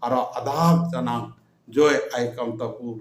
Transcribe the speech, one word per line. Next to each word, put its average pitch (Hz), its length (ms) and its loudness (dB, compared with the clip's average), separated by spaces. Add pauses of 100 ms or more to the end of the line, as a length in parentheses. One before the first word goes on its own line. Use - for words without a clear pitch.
আর 123 80 0 (260)
আদাব 156 380 4 (160)
জানান। 123 300 -4 (460)
জয় 139 300 4 (180)
আই 123 80 0 (120)
কামতাপুর। 117 640 -8